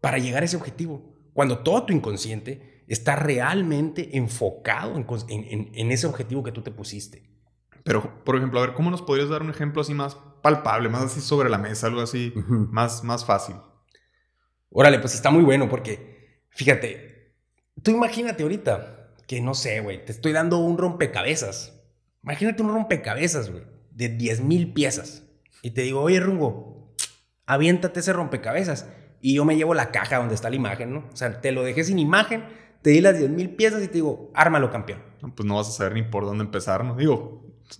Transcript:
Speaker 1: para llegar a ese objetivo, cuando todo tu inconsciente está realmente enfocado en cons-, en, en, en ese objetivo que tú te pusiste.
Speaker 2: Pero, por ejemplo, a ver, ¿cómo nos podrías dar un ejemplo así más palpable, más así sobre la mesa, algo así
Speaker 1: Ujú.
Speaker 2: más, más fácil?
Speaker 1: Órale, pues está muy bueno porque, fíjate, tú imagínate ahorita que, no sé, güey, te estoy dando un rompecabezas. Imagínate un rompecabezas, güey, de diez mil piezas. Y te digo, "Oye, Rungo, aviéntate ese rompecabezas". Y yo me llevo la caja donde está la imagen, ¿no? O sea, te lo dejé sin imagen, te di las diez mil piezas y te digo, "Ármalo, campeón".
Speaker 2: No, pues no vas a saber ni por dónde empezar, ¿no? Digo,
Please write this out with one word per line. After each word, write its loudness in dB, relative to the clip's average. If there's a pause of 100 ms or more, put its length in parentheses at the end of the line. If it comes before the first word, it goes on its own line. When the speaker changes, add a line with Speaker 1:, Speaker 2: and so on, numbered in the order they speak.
Speaker 1:
para 0
llegar 0
a 0
ese -2
objetivo, -10 (180)
cuando 2
todo 2
tu 0
inconsciente -4
está -2
realmente 0
enfocado -2
en -4
cons-, -6
en, -8
en, -6
en -2
ese 0
objetivo -4
que -8
tú -12
te -12
pusiste. -14 (540)
Speaker 2:
Pero, -2
por 2
ejemplo, 0
a 4
ver, -4
¿cómo 0
nos -4
podrías 0
dar -4
un -6
ejemplo -4
así -4
más -6 (260)
palpable, 4
más 0
así -4
sobre 2
la 2
mesa, -4
algo -2
así -4
Speaker 1:
Ujú. 0
Speaker 2:
más, 0
más -2
fácil? 0 (1120)
Speaker 1:
Órale, 8
pues -4
está 2
muy 8
bueno 6
porque, -8 (100)
fíjate, 0 (480)
tú 4
imagínate 0
ahorita -4 (140)
que, -6
no -2
sé, -2
güey, -8
te -10
estoy -2
dando 2
un 2
rompecabezas. -2 (420)
Imagínate -2
un 2
rompecabezas, -2
güey, -12 (260)
de -4
diez -2
mil 2
piezas. -2 (400)
Y -8
te -2
digo, -2
"Oye, 4
Rungo, -4 (520)
aviéntate 2
ese 0
rompecabezas". -4 (340)
Y 2
yo 4
me 6
llevo 2
la 0
caja 0
donde 0
está -4
la -4
imagen, -4
¿no? -8
O -18
sea, -4
te -2
lo -2
dejé -2
sin 0
imagen, 2 (380)
te 6
di 10
las 8
diez 2
mil -2
piezas 2
y -4
te -12
digo, -2
"Ármalo, 4
campeón". -8 (200)
Speaker 2:
No, -12
pues -6
no 0
vas 0
a -8
saber -2
ni 0
por -2
dónde -2
empezar, -2
¿no? -4
Digo, 0 (380)